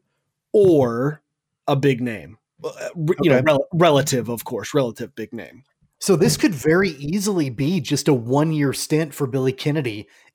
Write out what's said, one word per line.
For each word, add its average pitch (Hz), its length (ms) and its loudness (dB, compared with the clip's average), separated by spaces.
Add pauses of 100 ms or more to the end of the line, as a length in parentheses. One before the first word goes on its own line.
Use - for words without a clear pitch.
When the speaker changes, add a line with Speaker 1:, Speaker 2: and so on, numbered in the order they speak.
(520)
Speaker 1:
or 147 720 4 (460)
a 147 80 2
big 135 260 2
name, 107 360 -8 (260)
uh, 151 80 -8 (240)
re-, 165 260 0
you 180 80 4
know, 131 80 6
Speaker 2:
Okay. 131 80 0
Speaker 1:
rel-, 143 280 2
relative, 139 560 2
of 117 160 -8
course, 101 280 -8
relative 123 400 -4
big 110 200 -12
name. 101 300 -16 (360)
Speaker 2:
So 190 160 2
this 151 220 2
could 285 160 0
very 160 360 2
easily 165 600 -4
be 139 300 -2
just 139 280 -4
a 156 60 6
one-year 139 600 0
stint 156 400 -2
for 143 120 -4
Billy 170 280 -2
Kennedy 135 540 -4 (260)